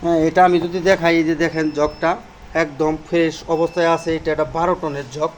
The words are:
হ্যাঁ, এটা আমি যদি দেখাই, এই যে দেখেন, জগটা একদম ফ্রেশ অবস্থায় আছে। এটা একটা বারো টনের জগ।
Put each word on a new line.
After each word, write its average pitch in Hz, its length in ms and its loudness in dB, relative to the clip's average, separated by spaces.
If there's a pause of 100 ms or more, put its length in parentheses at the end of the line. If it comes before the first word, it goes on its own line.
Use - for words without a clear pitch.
হ্যাঁ, 170 180 0
এটা 165 260 4
আমি 180 160 4
যদি 175 200 0
দেখাই, 170 360 4
এই 165 80 4
যে 160 100 0
দেখেন, 156 360 0
জগটা 151 460 -2 (380)
একদম 156 420 0 (120)
ফ্রেশ 165 260 0 (140)
অবস্থায় 165 420 0
আছে। 165 260 -2
এটা 156 140 -4
একটা 151 140 0
বারো 165 360 -2
টনের 143 320 -6
জগ। 151 260 -4